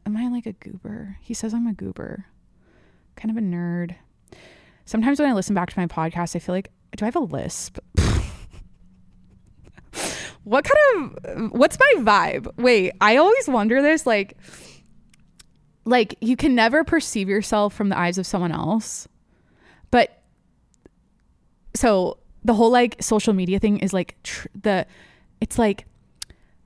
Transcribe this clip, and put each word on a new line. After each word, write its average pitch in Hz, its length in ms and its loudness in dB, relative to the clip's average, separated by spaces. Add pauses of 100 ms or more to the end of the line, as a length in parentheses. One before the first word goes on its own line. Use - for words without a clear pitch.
am 208 120 -6
I, 247 100 -4
like, 240 180 -6
a 214 80 -10
goober? 196 680 -16
He 233 120 -12
says 220 200 -6
I'm 233 140 -2
a 214 60 -4
goober, 190 520 -12 (880)
kind 220 160 -6
of 220 60 -4
a 220 80 -4
nerd. 175 500 -6 (880)
Sometimes 262 360 0
when 294 100 4
I 247 40 2
listen 196 220 0
back 175 160 -2
to - 80 -4
my 175 80 -2
podcast, 170 480 -4
I 170 40 -4
feel 180 140 -6
like, 190 180 -6 (240)
do 208 100 -4
I - 20 -2
have 240 80 -4
a 349 40 0
lisp? - 600 -8 (180)
<laughs> - 120 2 (2250)
What 254 200 2
kind 523 480 4 (120)
of, - 260 -8
what's 277 260 2
my 539 200 6
vibe? 196 500 2 (100)
Wait, 233 440 4
I 214 160 6
always 415 300 4
wonder 240 360 2
this, 302 240 2
like, 202 300 0 (1500)
like, 233 380 2
you 233 140 0
can 262 200 2
never 233 280 4
perceive 240 460 -2
yourself 208 440 0
from 202 160 -2
the - 80 -2
eyes 175 200 -2
of 185 80 -4
someone 175 260 -2
else. - 560 -4 (840)
But, - 320 2 (1500)
so, 196 420 2 (260)
the 220 100 2
whole, 226 180 4
like, 240 320 2
social 214 300 0
media 185 260 0
thing 208 200 2
is, 190 140 -2
like, 180 300 -4
tr-, - 240 -12 (120)
the, 196 280 0 (540)
it's, - 180 -4
like, 214 260 0 (800)